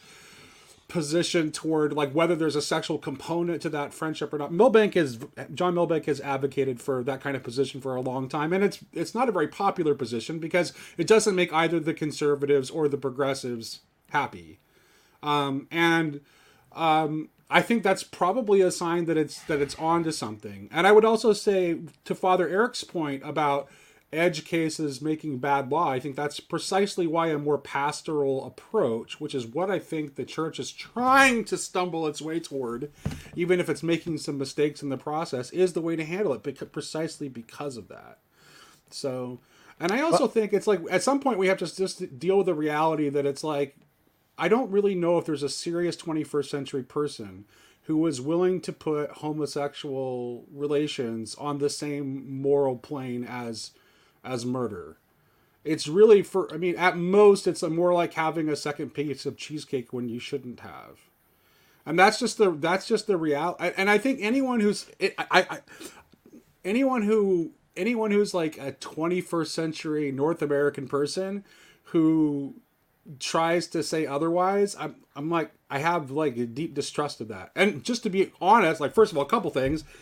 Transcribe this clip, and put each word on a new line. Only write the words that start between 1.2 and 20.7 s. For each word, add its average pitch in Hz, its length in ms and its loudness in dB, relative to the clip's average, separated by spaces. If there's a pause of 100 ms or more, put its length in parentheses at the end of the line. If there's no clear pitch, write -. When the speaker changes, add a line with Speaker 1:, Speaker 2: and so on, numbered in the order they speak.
Speaker 1:
toward, 156 400 0
like, 143 200 -2
whether 165 220 2
there's 156 220 0
a 147 60 0
sexual 160 360 -2
component 160 640 -4
to 170 60 -4
that 147 240 -6
friendship 160 400 -6
or 151 60 -2
not. 147 140 -6
Milbank 208 440 6
is, 135 220 2 (340)
John 175 220 0
Milbank 165 320 2
has 143 140 0
advocated 135 600 -2
for 127 240 -2
that 131 160 -4
kind 139 160 -4
of 127 60 -8
position 131 380 -4
for 131 140 -4
a 127 60 -2
long 131 280 -4
time, 151 240 -2
and 196 120 4
it's, 196 140 0 (140)
it's 160 220 -6
not 240 140 2
a 226 40 2
very 160 160 0
popular 170 460 0
position 120 440 -6
because 160 340 0 (240)
it 170 100 -2
doesn't 208 300 6
make 180 160 2
either 165 260 2
the 156 160 -2
conservatives 143 760 0
or 156 180 0
the 139 100 -2
progressives 127 800 -4 (300)
happy. 95 480 -4 (640)
Um, 139 480 -2
and, 165 500 2 (520)
um, 156 560 0 (200)
I 170 140 4
think 233 220 0
that's 190 180 2
probably 202 580 2
a 180 120 4
sign 170 320 -2
that 160 120 0
it's, 151 280 -2
that 151 160 -2
it's 139 160 -2
on 165 260 0
to 160 80 -2
something. 107 640 -10